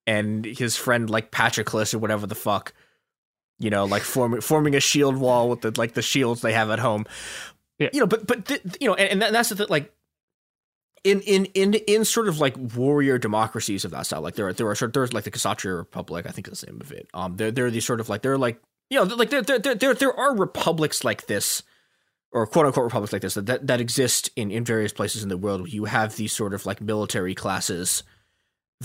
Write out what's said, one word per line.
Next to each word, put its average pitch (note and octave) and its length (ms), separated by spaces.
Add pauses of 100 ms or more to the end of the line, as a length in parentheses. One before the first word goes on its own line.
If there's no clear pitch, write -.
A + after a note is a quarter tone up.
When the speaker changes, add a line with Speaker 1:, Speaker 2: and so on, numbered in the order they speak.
Speaker 1:
and G#2+ 380
his A#2 320
friend, A#2+ 320
like, A2 220
Patroclus A2+ 640
or A2+ 40
whatever G#2+ 280
the G2+ 80
fuck, - 400 (840)
you A2 100
know, G2+ 140
like, G2+ 180
form-, A#2+ 380
forming D3+ 340
a C#3 60
shield C#3 360
wall B2 320
with A#2+ 120
the, A2 180
like, A2+ 160
the A#2 80
shields A#2+ 400
they A2+ 100
have A2 160
at A2 120
home." G#2+ 260 (720)
Speaker 2:
Yeah. D3+ 140
Speaker 1:
You C#4+ 80
know, A3+ 60
but, A3 200
but A#3+ 180
th-, - 180 (180)
you C4+ 80
know, F#3 80
and, G3 160
and G3 100
that, G#3+ 100
that's A#3 180
the G#3 60
thing, G#3 140
like, D3+ 220 (1120)
in, G3 160
in, G3 240 (100)
in, G3 200
in G#3+ 300
sort A3 220
of, D#3 140
like, C3+ 160 (180)
warrior C#3 420
democracies G#2+ 680
of F2+ 80
that D#2 140
style, D#2 160
like, E2 120
there G2+ 140
are, F#2 40
there A2+ 160
are G#2 60
sort, A2+ 180
there's, B2+ 200
like, G#2+ 100
the - 80
Kshatriya G2 460
Republic, E2+ 500
I - 40
think F#2 180
that's - 140
the - 40
name - 140
of - 100
it. - 240
Um, F2+ 220
there, A2 160
there B2+ 140
are B2 40
these A2+ 140
sort A#2+ 160
of, A2 80
like, G#2 140
there C3+ 100
are, C3+ 60
like, A#2+ 220 (300)
you C4+ 80
know, G#3 160
like, A#3 160
there, C#4 120
there, B3 180
there, B3+ 160
there, C4 180
there - 240
are C4+ 160
republics E3 680
like A2+ 240
this, - 340 (680)
or A#2 160
quote D#3 180
unquote B2+ 200
republics A2 260
like G#2 100
this, G2 120
that, G2+ 120
that, B2+ 220
that B2 120
exist A#2+ 540
in, G2+ 160
in A#2 140
various A2 280
places G#2 300
in G2 60
the F#2 80
world G2 240
where E2+ 100
you G#2+ 140
have A2 320
these G#2+ 160
sort G2+ 200
of, G2 140
like, G2 140
military G#2 560
classes F#2 640 (840)